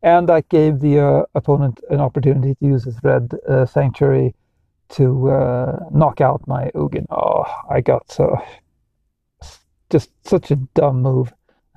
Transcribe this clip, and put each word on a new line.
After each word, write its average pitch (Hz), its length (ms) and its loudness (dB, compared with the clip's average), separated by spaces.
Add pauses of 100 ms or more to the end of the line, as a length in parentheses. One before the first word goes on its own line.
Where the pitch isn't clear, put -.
and 170 260 4
that 160 200 2
gave 156 320 2
the, 147 200 2
uh, 143 220 2 (120)
opponent 139 460 0 (100)
an 143 100 0
opportunity 135 540 0
to - 100 -4
use 135 200 0
his 117 180 -12
red, 131 320 0 (140)
uh, 131 180 2
Sanctuary 135 680 0 (560)
to, 131 400 0
uh, 127 500 -2 (100)
knock 147 300 2
out 139 260 -2
my 131 280 -6
Ugin. 147 360 -6
Oh, - 340 -2 (240)
I 127 120 -2
got - 300 -2
so, - 300 0 (1500)
just - 200 0 (160)
such 180 240 -2
a 147 60 2 (180)
dumb 135 280 0
move. 131 320 -2 (220)
<laughs> - 200 -20